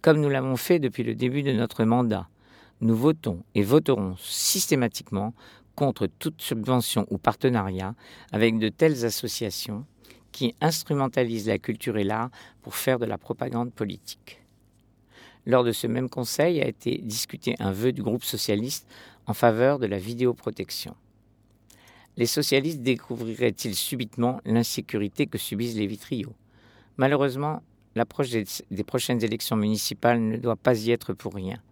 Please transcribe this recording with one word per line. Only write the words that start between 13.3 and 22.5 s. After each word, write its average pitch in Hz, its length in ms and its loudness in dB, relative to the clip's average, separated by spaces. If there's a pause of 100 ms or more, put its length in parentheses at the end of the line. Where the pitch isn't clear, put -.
politique. - 680 -10 (1040)
Lors 123 180 6
de 117 80 2
ce 117 160 -4
même 127 220 -2
conseil 147 520 0
a 139 60 2
été - 300 -4
discuté - 600 -6
un 98 120 0
vœu 113 220 0
du 104 100 -6
groupe 113 220 -2
socialiste 113 640 -2 (360)
en 113 80 -4
faveur 123 460 4
de 120 60 -2
la 101 120 -2
vidéoprotection. 117 960 -4 (1200)
Les 120 80 4
socialistes 143 560 0